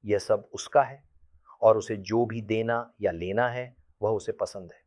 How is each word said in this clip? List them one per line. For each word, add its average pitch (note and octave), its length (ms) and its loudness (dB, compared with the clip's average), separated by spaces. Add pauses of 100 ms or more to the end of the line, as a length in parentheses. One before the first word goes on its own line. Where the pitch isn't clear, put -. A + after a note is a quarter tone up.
यह G#2 120 2
सब - 360 -2
उसका - 300 2
है C3 200 -8 (580)
और A2 160 8
उसे G#2+ 200 -4
जो G#2+ 280 0
भी A#2 160 -8
देना A2+ 600 -2
या F#2+ 100 2
लेना F#2+ 380 -2
है B2 260 -8 (260)
वह G#2 80 0
उसे A2 220 -2
पसंद F#2+ 400 -8
है। - 160 -20